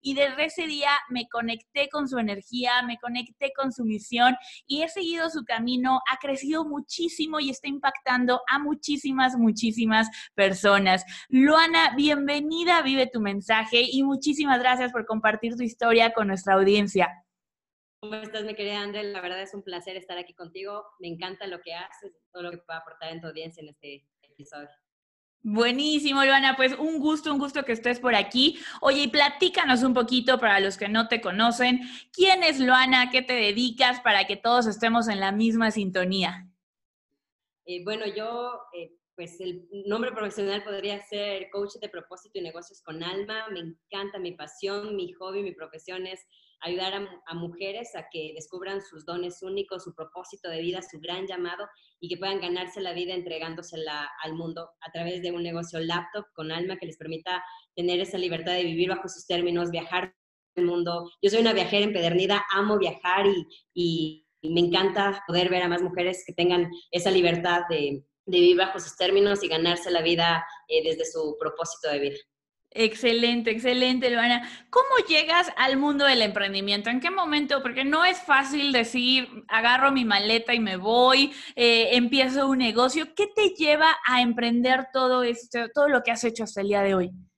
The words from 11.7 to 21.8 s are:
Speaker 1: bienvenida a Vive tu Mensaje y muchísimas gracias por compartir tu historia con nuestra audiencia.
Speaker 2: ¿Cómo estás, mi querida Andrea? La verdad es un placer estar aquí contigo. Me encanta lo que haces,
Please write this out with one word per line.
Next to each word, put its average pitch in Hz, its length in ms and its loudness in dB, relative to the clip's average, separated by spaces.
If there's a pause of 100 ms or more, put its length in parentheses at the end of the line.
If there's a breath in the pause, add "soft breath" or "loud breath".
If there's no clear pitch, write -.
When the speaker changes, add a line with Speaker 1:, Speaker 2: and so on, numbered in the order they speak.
Speaker 1:
bienvenida 294 840 2
a 320 40 2
Vive 269 240 2
tu 247 140 -6
Mensaje 220 600 2
y 262 200 2
muchísimas 277 580 2
gracias 247 320 2
por 233 120 -2
compartir 220 520 -2
tu 247 60 -6
historia 226 520 4
con 214 140 0
nuestra 190 260 2
audiencia. 196 680 4 (800)
Speaker 2:
¿Cómo 214 160 -12
estás, 214 280 -10
mi 214 100 -8
querida 208 280 -6
Andrea? 202 200 -8
La 202 200 -8
verdad 180 180 -8
es 190 140 -14
un 202 80 -12
placer 185 340 -12
estar 180 220 -12
aquí 175 160 -14
contigo. 190 500 -14 (160)
Me 175 80 -12
encanta 185 380 -10
lo 175 160 -12
que 165 100 -14
haces, 185 400 -16 (180)